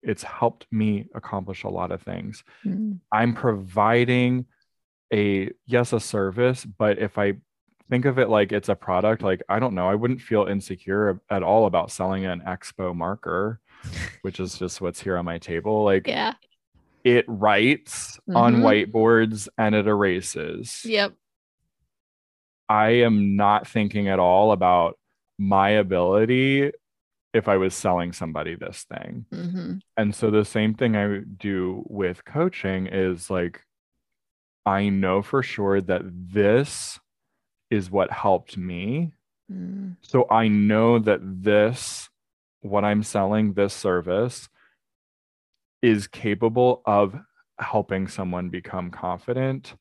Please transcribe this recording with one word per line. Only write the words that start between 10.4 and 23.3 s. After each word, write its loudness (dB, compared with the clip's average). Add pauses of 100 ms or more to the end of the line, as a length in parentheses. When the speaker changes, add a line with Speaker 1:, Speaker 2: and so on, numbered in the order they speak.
Speaker 1:
insecure -2 (100)
at -2
all 4
about 0
selling -4
an -6
Expo -8
marker, -4 (240)
Speaker 2:
<laughs> -12
Speaker 1:
which -10
is -8
just -8
what's -6
here -2
on -4
my -6
table. -2
Like, 2
Speaker 2:
Yeah. -4 (680)
Speaker 1:
it 6
writes 0 (140)
on 6
Speaker 2:
Mm-hmm. 4
Speaker 1:
whiteboards 4
and 2
it 2
erases. -2
Speaker 2:
Yep. -2 (1500)
Speaker 1:
I 4 (120)
am 4